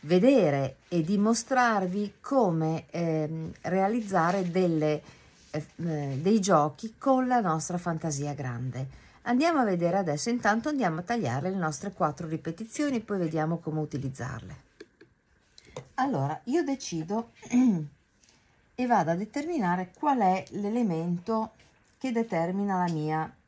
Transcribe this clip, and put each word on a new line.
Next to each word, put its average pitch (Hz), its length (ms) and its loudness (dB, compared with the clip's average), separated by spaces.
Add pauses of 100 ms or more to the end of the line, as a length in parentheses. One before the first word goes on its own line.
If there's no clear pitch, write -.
vedere 165 720 4 (120)
e 175 140 0
dimostrarvi 208 1160 0
come, 165 720 0
ehm, 160 600 -4 (100)
realizzare 190 880 0
delle, 160 520 2 (480)
eh, 151 160 -6 (100)
eh, 147 440 -4
dei 202 200 4
giochi 170 580 2
con 262 280 2
la 247 140 2
nostra 175 380 -2
fantasia 160 560 -4
grande. 127 680 -8 (200)
Andiamo 285 380 2
a 247 40 4
vedere 175 320 2
adesso, 170 320 0
intanto 226 400 0
andiamo 196 320 0
a - 20 -10
tagliare 170 480 -2
le 196 60 -4
nostre 175 360 -4
quattro 160 360 -2
ripetizioni, 220 720 -4
poi 208 180 -6
vediamo 160 400 -2
come 156 220 -4
utilizzarle. 131 840 -8 (1300)
Allora, 156 500 -2
io 311 180 0
decido 220 680 -6 (100)
<clears throat> - 80 -18 (1300)
e 254 120 -2
vado 196 240 4
a 170 40 2
determinare 202 840 -2
qual 285 200 2
è 185 320 2
l'elemento 202 1000 -2 (440)
che 262 160 -4
determina 190 720 0
la 175 80 0
mia 156 420 -2 (140)